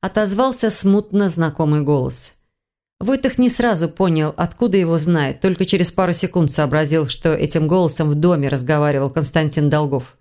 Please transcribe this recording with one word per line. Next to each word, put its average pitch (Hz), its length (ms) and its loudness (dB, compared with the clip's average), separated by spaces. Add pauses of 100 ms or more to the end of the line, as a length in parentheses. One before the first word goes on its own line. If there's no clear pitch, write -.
отозвался 214 680 0
смутно 202 600 2
знакомый 156 500 0
голос. 139 540 -2 (640)
Войтых 262 380 -2
не 247 120 4
сразу 202 380 0
понял, 160 480 0
откуда 185 400 -2
его 170 220 2
знает, 151 420 0
только 185 240 0
через 175 280 0
пару 180 200 0
секунд 175 380 0
сообразил, 151 560 0
что - 260 -2
этим 156 360 -2
голосом 165 420 0
в 147 40 2
доме 151 340 2
разговаривал 139 640 0
Константин 151 600 0
Долгов. 143 500 -2